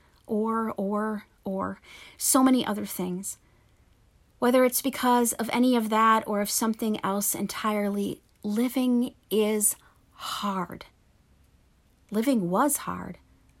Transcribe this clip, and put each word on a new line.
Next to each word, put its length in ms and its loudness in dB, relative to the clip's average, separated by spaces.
or, 500 -2
or, 500 -4
or 360 -6
so 260 2
many 220 4
other 220 -4
things. 520 -8
Whether 260 4
it's 180 0
because 520 2
of 180 -4
any 240 4
of 140 0
that 360 4
or 140 -2
of 100 -2
something 540 -2
else 300 -2
entirely, 880 -2
living 720 0
is 460 2
hard. 720 -6
Living 400 2
was 280 2
hard. 400 -10